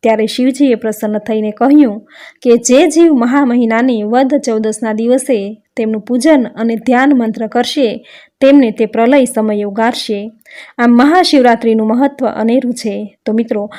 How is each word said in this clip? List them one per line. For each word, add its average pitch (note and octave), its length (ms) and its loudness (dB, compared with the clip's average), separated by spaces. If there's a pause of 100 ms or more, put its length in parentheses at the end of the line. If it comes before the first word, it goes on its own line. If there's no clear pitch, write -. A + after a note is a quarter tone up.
ત્યારે A3 220 2
શિવજીએ C4 500 0
પ્રસન્ન G#3+ 420 -6
થઈને G#3+ 340 -4
કહ્યું A#3+ 560 2 (340)
કે A#3+ 160 4
જે B3 300 2
જીવ D#4+ 260 4
મહા B3+ 320 0
મહિનાની A#3+ 580 0
વદ B3+ 320 0
ચૌદસના A3 580 -4
દિવસે A3+ 680 -2 (140)
તેમનું A3 240 -4
પૂજન B3 420 0
અને A3+ 320 -4
ધ્યાન B3 340 0
મંત્ર A3+ 380 -2
કરશે, A#3+ 580 -4 (360)
તેમને C4+ 300 4
તે A3+ 140 -2
પ્રલય B3 400 2
સમયે G#3+ 380 -4
ઉગારશે. A3 680 -6 (460)
આમ A#3+ 140 2
મહાશિવરાત્રિનું A#3+ 960 2
મહત્વ C4+ 400 -2
અનેરું A#3+ 460 -2
છે. G#3 520 -10
તો G#3+ 80 -4
મિત્રો, A3 460 -4